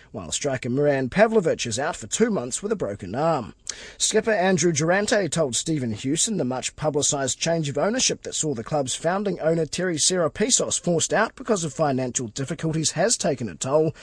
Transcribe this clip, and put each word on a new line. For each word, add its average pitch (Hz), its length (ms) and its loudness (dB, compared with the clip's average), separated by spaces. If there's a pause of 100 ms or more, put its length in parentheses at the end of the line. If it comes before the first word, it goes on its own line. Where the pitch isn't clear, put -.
(120)
while 87 200 -10
striker 131 400 -2
Miran 135 360 2
Pavlovic 196 600 2
is 107 100 -4
out 156 180 -2
for - 120 -12
two 226 240 2
months 131 320 -4
with 208 80 -6
a 233 40 0
broken 101 380 -6
arm. 147 400 0 (460)
Skipper 214 320 2
Andrew 180 400 4
Durante 190 560 2
told 143 280 0
Stephen 135 380 -2
Hewson 160 440 0
the 160 60 0
much-publicised 135 960 -2
change 165 320 0
of 139 80 -4
ownership 196 460 0
that - 100 -8
saw 151 220 -2
the 113 80 -6
club's 139 320 -2
founding 185 440 -2
owner 165 280 2
Terry 175 300 -2
Seropisos 185 840 0
forced 165 320 0
out - 240 2
because 202 300 -2
of 151 80 -4
financial 127 560 -2
difficulties 156 640 -2
has 202 260 2
taken 123 320 -2
a 80 60 -8
toll, 151 480 2